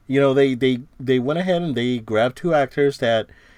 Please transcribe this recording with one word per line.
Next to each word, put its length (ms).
You 140
know, 140
they, 200
they, 260
they 200
went 200
ahead 240
and 120
they 240
grabbed 380
two 180
actors 440
that, 280